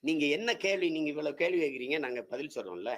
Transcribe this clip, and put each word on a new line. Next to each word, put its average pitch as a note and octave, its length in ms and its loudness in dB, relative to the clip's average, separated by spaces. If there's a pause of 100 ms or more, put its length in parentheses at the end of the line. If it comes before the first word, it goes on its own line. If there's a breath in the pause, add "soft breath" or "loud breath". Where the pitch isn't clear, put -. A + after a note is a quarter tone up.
நீங்க D3+ 240 2
என்ன G3 320 2
கேள்வி, G3 320 2
நீங்க D#3 200 0
இவ்வளவு D3 260 -2
கேள்வி F3 240 2
கேக்குறீங்க, C3+ 400 0
நாங்க B2 220 -2
பதில் C3+ 320 -6
சொல்றோம்ல. G2 440 -6